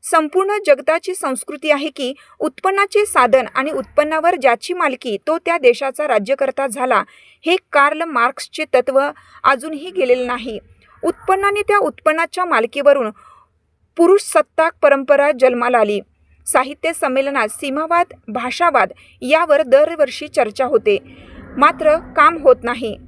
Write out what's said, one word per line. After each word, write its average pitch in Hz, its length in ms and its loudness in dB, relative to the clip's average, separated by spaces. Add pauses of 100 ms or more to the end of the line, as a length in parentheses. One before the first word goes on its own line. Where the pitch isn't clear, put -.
संपूर्ण 370 520 0 (100)
जगताची 311 480 0
संस्कृती 294 560 -6
आहे 285 180 -2
की 269 240 -8 (280)
उत्पन्नाचे 392 680 -2
साधन 254 480 2
आणि 269 160 -2
उत्पन्नावर 311 640 0
ज्याची 262 400 0
मालकी, 269 420 -4 (100)
तो 311 120 0
त्या 339 200 -4
देशाचा 269 500 0
राज्यकर्ता 262 580 -2
झाला. 247 360 -2 (420)
हे 349 120 2 (160)
कार्ल 294 300 2
मार्क्सचे 269 600 -4 (100)
तत्त्व 254 260 2 (440)
अजूनही 294 460 -2
गेलेले 254 360 0
नाही. 240 320 -10 (440)
उत्पन्नाने 403 600 -2
त्या 403 160 2
उत्पन्नाच्या 330 680 -2
मालकीवरून 262 680 2 (840)
पुरुष 370 280 6
सत्ताक - 580 -2
परंपरा 285 480 4 (100)
जन्माला 247 380 2
आली. 208 220 0 (460)
साहित्य 285 460 -2
संमेलनात 269 580 -2
सीमावाद, 320 640 -4 (140)
भाषावाद 247 640 0 (300)
यावर 311 400 2
दरवर्षी 302 680 2
चर्चा 240 360 -2
होते, 214 340 0 (580)
मात्र 302 400 2 (200)
काम 320 260 4
होत 254 200 6
नाही. 233 340 -6 (120)